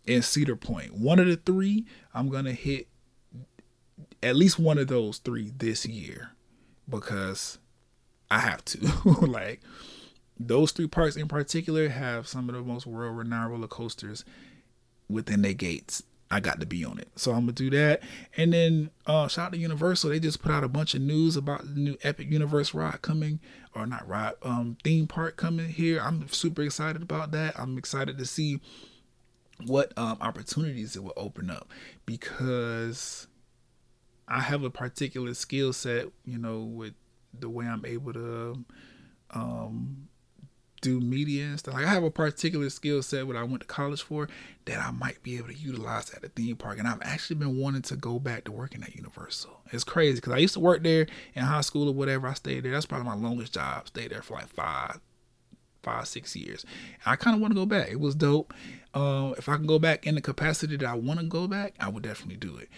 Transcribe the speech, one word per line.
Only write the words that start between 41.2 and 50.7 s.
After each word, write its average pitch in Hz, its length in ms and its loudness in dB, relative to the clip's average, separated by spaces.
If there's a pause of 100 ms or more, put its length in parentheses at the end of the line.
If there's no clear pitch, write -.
and 147 140 -4
stuff. - 140 -8
Like, 135 120 0
I 180 40 4
have 185 140 4
a 160 80 2
particular 151 580 0
skill 147 320 0
set, 135 260 -4
what 123 80 -4
I 117 80 -2
went 123 180 -2
to - 60 -16
college 143 340 -2
for, 151 280 -4 (360)
that 110 140 -6
I 113 120 -2
might 123 320 -6
be 123 140 -6
able 120 120 -10
to 123 40 -14
utilize 117 580 -6
at - 100 -16
the - 80 -12
theme 117 260 -2
park. 110 240 -8
And 110 80 -2
I've 113 140 -4
actually 156 360 -4
been 139 200 0
wanting 135 260 0
to 131 120 -6
go 120 240 -4
back 123 260 -4
to 113 60 -10
working 117 320 -10
at - 120 -16
Universal. - 640 -12 (120)
It's 123 120 -4
crazy, 143 380 4
'cause 123 120 -4
I 127 40 2
used 170 160 6
to - 60 -4
work 170 240 6